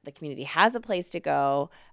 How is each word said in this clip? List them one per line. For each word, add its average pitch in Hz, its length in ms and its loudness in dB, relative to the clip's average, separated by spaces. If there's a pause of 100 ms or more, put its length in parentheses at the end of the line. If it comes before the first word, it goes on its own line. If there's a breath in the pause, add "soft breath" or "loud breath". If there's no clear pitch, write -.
the 143 80 -16
community 139 320 -10
has 202 300 4
a 233 60 -4
place 180 300 -4
to 170 100 -8
go. 143 480 0 (240 soft breath)